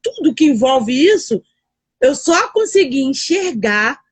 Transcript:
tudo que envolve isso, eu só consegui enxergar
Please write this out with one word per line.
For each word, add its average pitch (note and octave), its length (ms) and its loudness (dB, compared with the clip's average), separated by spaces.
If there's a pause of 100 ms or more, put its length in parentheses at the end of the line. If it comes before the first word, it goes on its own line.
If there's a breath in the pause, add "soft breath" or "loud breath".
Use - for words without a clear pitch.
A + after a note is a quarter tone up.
tudo D#4+ 320 -2
que D#4 120 2
envolve B3+ 480 0
isso, D4+ 480 0 (580)
eu C4+ 140 2
só E4+ 340 0
consegui E4 540 0
enxergar C4+ 1000 -2 (120)